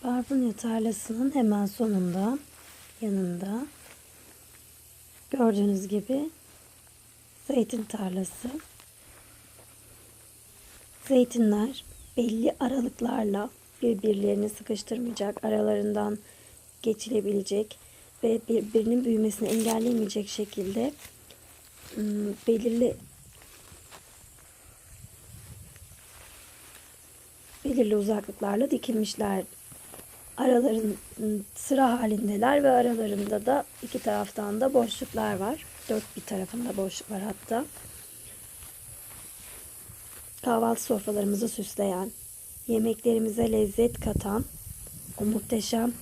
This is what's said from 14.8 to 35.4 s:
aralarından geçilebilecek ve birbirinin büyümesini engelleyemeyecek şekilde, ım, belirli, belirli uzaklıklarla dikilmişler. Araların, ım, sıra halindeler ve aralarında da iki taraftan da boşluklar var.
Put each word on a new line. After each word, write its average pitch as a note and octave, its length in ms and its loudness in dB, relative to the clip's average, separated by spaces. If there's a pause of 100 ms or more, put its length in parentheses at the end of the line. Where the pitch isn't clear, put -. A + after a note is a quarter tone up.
aralarından G#3 720 0 (640)
geçilebilecek G#3 1000 0 (440)
ve A3+ 160 4 (100)
birbirinin A3+ 560 2
büyümesini A3 420 2
engelleyemeyecek A3+ 840 0
şekilde, G#3 640 -4 (1040)
ım, G#3 380 -2 (120)
belirli, A#3 480 2 (4000)
belirli A#3+ 300 4
uzaklıklarla G3+ 760 0
dikilmişler. G#3 720 0 (960)
Araların, A#3+ 580 4 (260)
ım, G#3+ 240 -2 (100)
sıra B3+ 460 4
halindeler A3 640 4
ve C4+ 60 8
aralarında G#3+ 760 2
da F#3+ 200 2 (180)
iki - 160 -6
taraftan G#3 600 -2
da C4+ 120 2
boşluklar A3 640 2
var. G#3 280 -4 (240)